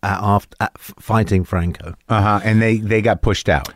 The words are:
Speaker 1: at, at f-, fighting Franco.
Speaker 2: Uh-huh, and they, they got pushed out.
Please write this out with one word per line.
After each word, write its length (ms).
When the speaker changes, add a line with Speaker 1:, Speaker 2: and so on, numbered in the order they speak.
Speaker 1:
at, 440
at 140
f-, 260
fighting 440
Franco. 500
Speaker 2:
Uh-huh, 340
and 160
they, 160
they 240
got 220
pushed 260
out. 280